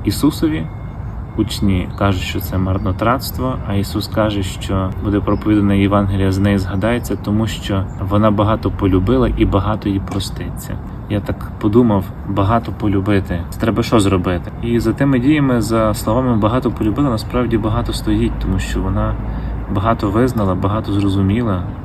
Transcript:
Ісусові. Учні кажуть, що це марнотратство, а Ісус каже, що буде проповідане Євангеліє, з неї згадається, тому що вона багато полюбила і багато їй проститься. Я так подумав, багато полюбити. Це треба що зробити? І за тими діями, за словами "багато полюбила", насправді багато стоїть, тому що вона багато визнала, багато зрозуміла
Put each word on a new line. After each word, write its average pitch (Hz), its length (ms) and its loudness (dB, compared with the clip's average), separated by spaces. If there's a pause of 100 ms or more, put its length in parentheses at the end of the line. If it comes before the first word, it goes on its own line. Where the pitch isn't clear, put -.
Ісусові. 156 600 0 (720)
Учні 98 600 0
кажуть, 98 240 2
що - 180 -4
це - 180 -4
марнотратство, 95 960 0 (120)
а 101 60 -4
Ісус 101 340 -2
каже, 104 360 0
що 95 460 -2 (140)
буде 104 160 2
проповідане 101 600 2
Євангеліє, 98 520 2
з 95 80 0
неї 101 180 4
згадається, 104 580 -2
тому 107 320 0
що 98 360 -2 (180)
вона 104 300 4
багато 107 400 2
полюбила 101 680 2
і 110 80 4
багато 98 440 0
їй 98 100 0
проститься. - 760 -6 (320)
Я 104 100 0
так - 400 -6
подумав, 107 460 4 (220)
багато 101 440 0
полюбити. 98 760 0
Це - 100 -8
треба 110 240 0
що 117 160 4
зробити? 92 520 0 (120)
І 117 160 2
за 110 140 0
тими 139 260 2
діями, 135 420 4
за 107 320 2
словами 120 440 2
"багато 113 340 2
полюбила", 113 380 0
насправді 117 480 0
багато 110 360 0
стоїть, 110 480 0
тому 95 180 0
що 98 220 -2
вона 104 340 0 (560)
багато 104 380 0
визнала, 110 460 2
багато 101 380 -2
зрозуміла 98 680 2 (220)